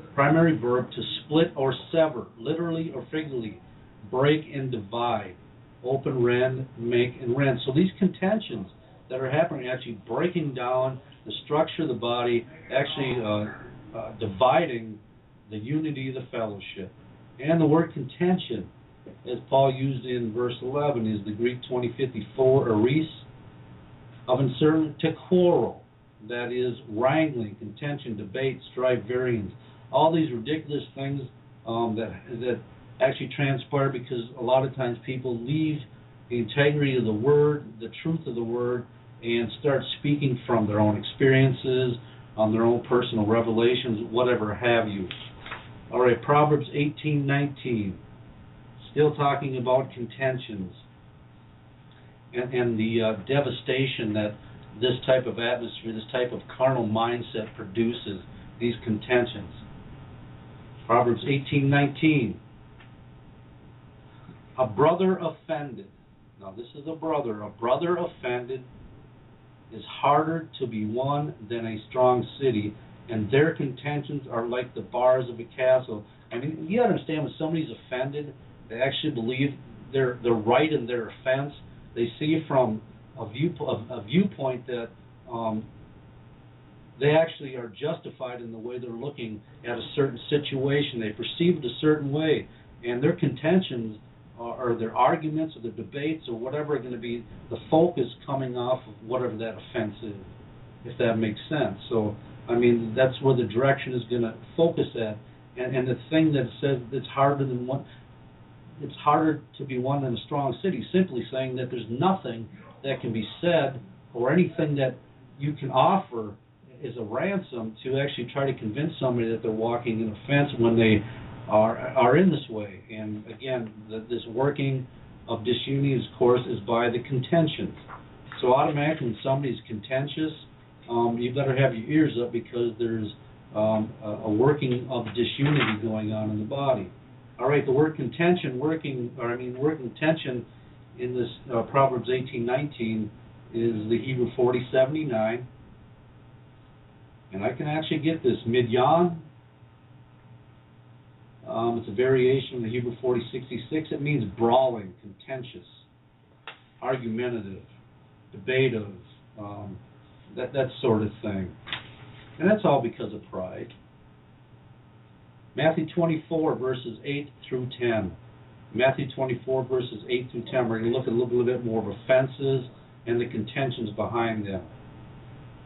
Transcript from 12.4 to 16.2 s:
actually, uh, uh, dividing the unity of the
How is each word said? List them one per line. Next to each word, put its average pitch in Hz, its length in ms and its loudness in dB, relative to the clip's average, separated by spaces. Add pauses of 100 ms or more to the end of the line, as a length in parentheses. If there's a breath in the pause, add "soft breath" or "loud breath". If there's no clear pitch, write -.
actually, 131 520 0
uh, - 720 -6
uh, - 220 -8
dividing 113 800 2 (500)
the 107 80 -8
unity 135 520 -4
of 127 60 -6
the 131 160 -10